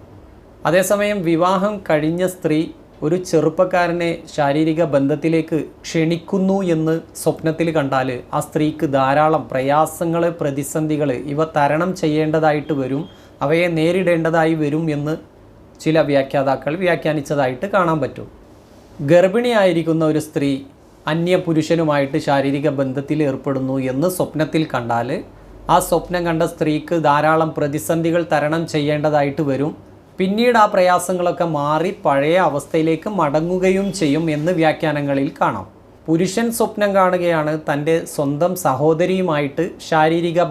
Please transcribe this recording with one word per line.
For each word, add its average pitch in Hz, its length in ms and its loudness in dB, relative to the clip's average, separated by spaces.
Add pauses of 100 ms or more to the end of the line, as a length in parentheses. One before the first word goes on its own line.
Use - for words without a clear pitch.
(680)
അതേസമയം 202 480 2 (120)
വിവാഹം 185 440 2 (160)
കഴിഞ്ഞ 160 340 0 (120)
സ്ത്രീ 156 240 0 (460)
ഒരു 170 120 0 (100)
ചെറുപ്പക്കാരനെ 170 840 0 (240)
ശാരീരിക 156 480 0 (120)
ബന്ധത്തിലേക്ക് 156 640 0 (260)
ക്ഷണിക്കുന്നു 175 760 0 (160)
എന്ന് 160 220 0 (260)
സ്വപ്നത്തിൽ 156 540 -2
കണ്ടാൽ 135 340 0 (280)
ആ - 100 0
സ്ത്രീക്ക് 151 480 -2
ധാരാളം 143 560 2
പ്രയാസങ്ങൾ, 156 720 0 (180)
പ്രതിസന്ധികൾ 147 720 -2 (220)
ഇവ 147 60 -2 (180)
തരണം 156 340 2 (100)
ചെയ്യേണ്ടതായിട്ട് 156 800 0
വരും, 131 220 -4 (420)
അവയെ 165 220 2 (100)
നേരിടേണ്ടതായി 165 840 2
വരും 151 220 0 (120)
എന്ന് 147 180 -4 (720)
ചില 156 160 4 (100)
വ്യാഖ്യാതാക്കൾ 139 720 0
വ്യാഖ്യാനിച്ചതായിട്ട് 143 840 0 (100)
കാണാൻ 165 280 2
പറ്റും. 113 240 -8 (840)
ഗർഭിണിയായിരിക്കുന്ന 180 1000 4
ഒരു 156 160 0
സ്ത്രീ 139 240 -2 (600)
അന്യപുരുഷനുമായിട്ട് 165 1040 0 (120)
ശാരീരിക 139 400 0 (100)
ബന്ധത്തിൽ 139 400 -2 (120)
ഏർപ്പെടുന്നു 135 460 -4 (140)
എന്ന് 135 160 0 (100)
സ്വപ്നത്തിൽ 151 480 -2 (100)
കണ്ടാൽ 120 340 -2 (640)
ആ - 20 6 (140)
സ്വപ്നം 180 380 -2
കണ്ട 165 160 0 (100)
സ്ത്രീക്ക് 151 420 -2 (140)
ധാരാളം 156 480 2
പ്രതിസന്ധികൾ 160 640 0 (100)
തരണം 151 300 0 (120)
ചെയ്യേണ്ടതായിട്ട് 147 800 0
വരും. 131 200 -2 (480)
പിന്നീട് 226 420 2
ആ - 100 6
പ്രയാസങ്ങളൊക്കെ 180 760 2 (120)
മാറി 156 340 0 (140)
പഴയ 147 320 2 (100)
അവസ്ഥയിലേക്ക് 160 640 -2 (100)
മടങ്ങുകയും 180 640 0 (140)
ചെയ്യും 156 260 0 (100)
എന്ന് 151 220 0
വ്യാഖ്യാനങ്ങളിൽ 147 800 0
കാണാം. 117 300 -2 (400)
പുരുഷൻ 180 400 0 (100)
സ്വപ്നം 208 400 0
കാണുകയാണ് 175 560 2 (160)
തൻ്റെ 147 260 0 (180)
സ്വന്തം 147 380 0 (120)
സഹോദരിയുമായിട്ട് 160 1040 0 (240)
ശാരീരിക 165 500 2 (120)